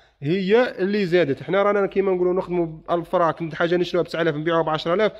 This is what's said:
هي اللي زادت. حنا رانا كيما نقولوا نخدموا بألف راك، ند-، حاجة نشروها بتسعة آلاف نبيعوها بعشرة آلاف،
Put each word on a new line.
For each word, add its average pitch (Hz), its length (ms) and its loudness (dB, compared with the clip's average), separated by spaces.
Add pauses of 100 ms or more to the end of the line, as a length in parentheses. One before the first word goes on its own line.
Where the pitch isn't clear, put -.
(200)
هي 196 580 0
اللي 202 280 0
زادت. 160 360 2
حنا 190 200 0
رانا 202 240 2
كيما 190 260 0
نقولوا 180 220 0
نخدموا 175 320 -2
بألف 160 480 -6
راك، 170 280 2
ند-، 156 120 -8
حاجة 175 220 0
نشروها 175 280 0
بتسعة 165 180 -4
آلاف 165 120 0
نبيعوها 165 280 0
بعشرة 156 320 -2
آلاف، 202 260 2